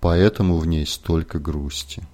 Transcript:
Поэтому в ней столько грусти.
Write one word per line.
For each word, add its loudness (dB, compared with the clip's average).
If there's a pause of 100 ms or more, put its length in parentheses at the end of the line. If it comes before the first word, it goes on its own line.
Поэтому 4
в -2
ней 0
столько -4
грусти. -8 (120)